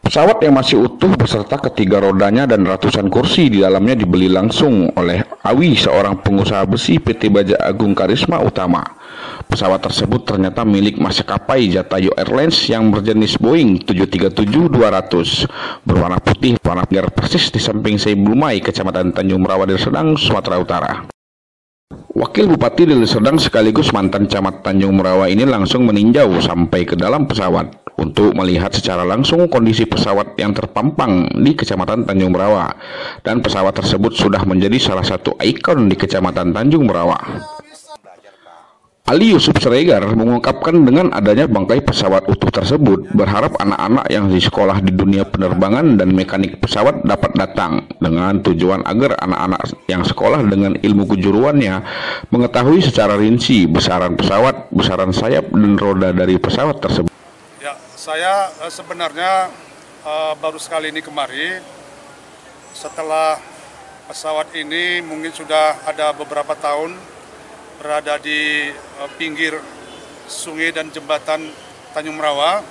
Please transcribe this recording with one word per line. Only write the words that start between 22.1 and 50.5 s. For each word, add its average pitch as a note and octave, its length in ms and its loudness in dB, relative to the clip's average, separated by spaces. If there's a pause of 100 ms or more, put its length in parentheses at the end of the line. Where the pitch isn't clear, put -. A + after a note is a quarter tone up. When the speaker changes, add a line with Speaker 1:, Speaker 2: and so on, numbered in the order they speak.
Speaker 1:
Wakil G3+ 400 0
Bupati C3+ 320 2
Deli B2+ 240 4
Serdang B2+ 320 2
sekaligus G#2+ 480 2
mantan G2 400 0
Camat G2 320 -4
Tanjung G2 400 2
Merawa F#2 320 2
ini A#2+ 160 2
langsung A#2+ 400 2
meninjau A2 400 4 (160)
sampai E2+ 400 0
ke E2+ 100 -4
dalam A2+ 300 0
pesawat F2+ 560 -2 (140)
untuk E2 400 2
melihat F#2 400 0
secara F2+ 320 -2
langsung C#3+ 400 2
kondisi A2+ 400 2
pesawat G2+ 480 -2
yang G#2 160 -2
terpampang G#2 800 -2
di C#3+ 240 2
Kecamatan G#2+ 480 -2
Tanjung F#2 320 0
Merawa. F#2+ 400 0 (480)
Dan A2+ 160 -2
pesawat G2 400 -2
tersebut - 400 0
sudah G2 240 2
menjadi G2 400 2
salah F#2+ 240 0
satu - 320 -4
ikon D#3 480 0
di F#2 80 4
Kecamatan F2+ 560 -2
Tanjung C3 400 2
Merawa. F2 320 0 (1800)
Ali F#3+ 320 4
Yusuf - 240 2
Siregar C3 400 4 (160)
mengungkapkan B2+ 640 2
dengan D3 320 4
adanya G#2 320 2
bangkai C#3 400 0
pesawat F#2+ 400 0
utuh F#2+ 240 0
tersebut, G2 640 2
berharap G#2 480 2
anak-anak G2+ 480 0
yang G2 240 0
di F#2 80 4
sekolah G2 400 0
di F#2 160 0
dunia G2 320 0
penerbangan G2 720 2
dan F#2 160 2
mekanik F#2+ 400 -2
pesawat - 480 -2
dapat - 320 -2
datang, F#2 480 -2 (160)
dengan F2+ 400 0
tujuan F#2 480 0
agar A#2+ 320 0
anak-anak F#2 400 -4 (320)
yang F#2 160 -2
sekolah C3+ 400 0
dengan G2 320 0